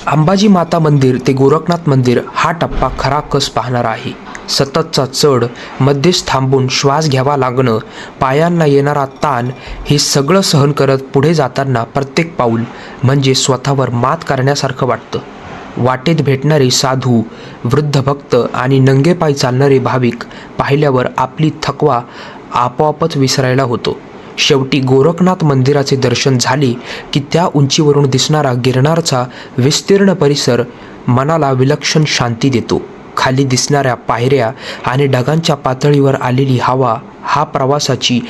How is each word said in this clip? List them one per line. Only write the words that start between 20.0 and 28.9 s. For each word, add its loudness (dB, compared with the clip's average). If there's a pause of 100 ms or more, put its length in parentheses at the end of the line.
पाहिल्यावर 2 (120)
आपली -2 (120)
थकवा 0 (520)
आपोआपच 0
विसरायला 2
होतो. -2 (400)
शेवटी 2
गोरखनाथ 2
मंदिराचे 2
दर्शन 0
झाले 0 (400)
की 0 (120)
त्या 2
उंचीवरून 2
दिसणारा 0
गिरनारचा 2 (340)